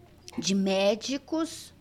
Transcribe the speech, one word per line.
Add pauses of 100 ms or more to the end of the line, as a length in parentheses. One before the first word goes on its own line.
(380)
de
médicos